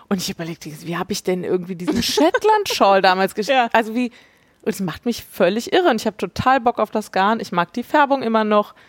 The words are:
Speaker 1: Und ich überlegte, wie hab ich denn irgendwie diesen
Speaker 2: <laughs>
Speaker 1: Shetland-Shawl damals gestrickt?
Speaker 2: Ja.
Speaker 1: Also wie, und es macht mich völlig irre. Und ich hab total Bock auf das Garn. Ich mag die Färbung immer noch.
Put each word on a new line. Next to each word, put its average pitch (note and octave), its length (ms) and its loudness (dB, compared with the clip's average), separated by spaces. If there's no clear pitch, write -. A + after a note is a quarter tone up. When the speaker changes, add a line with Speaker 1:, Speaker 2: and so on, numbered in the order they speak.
Speaker 1:
Und G3+ 100 0
ich F3+ 140 -6
überlegte, E3 400 -12
wie E3+ 120 -6
hab F#3+ 140 -6
ich G3 120 -6
denn F#3 200 -2
irgendwie F3+ 320 -4
diesen F3+ 260 -2
Speaker 2:
<laughs> - 0 -
Speaker 1:
Shetland-Shawl D#4+ 1000 2
damals F#3+ 320 2
gestrickt? G#3+ 240 -2
Speaker 2:
Ja. A#3 120 2
Speaker 1:
Also A3 220 0
wie, B3 160 -2
und - 100 -4
es - 60 -10
macht F3+ 260 -6
mich A#3+ 180 -4
völlig G3+ 500 0
irre. F4 180 4
Und A3 100 -2
ich - 60 -4
hab G#3 100 -4
total B3+ 420 0
Bock A#3 200 -2
auf A3 100 0
das G#3+ 220 -6
Garn. G#3 280 0
Ich G3+ 120 -12
mag F3 220 -2
die A#3+ 100 -6
Färbung C#4 400 2
immer A3 200 0
noch. G#3 300 0